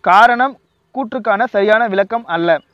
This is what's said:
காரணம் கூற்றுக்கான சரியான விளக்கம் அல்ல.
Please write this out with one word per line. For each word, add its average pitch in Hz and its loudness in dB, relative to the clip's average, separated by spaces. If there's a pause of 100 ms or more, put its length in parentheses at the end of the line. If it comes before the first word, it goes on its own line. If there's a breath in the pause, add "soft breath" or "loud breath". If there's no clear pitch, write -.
(120)
காரணம் 240 4 (400)
கூற்றுக்கான 226 -4 (120)
சரியான 214 0
விளக்கம் 226 -4 (100)
அல்ல. 170 0 (140)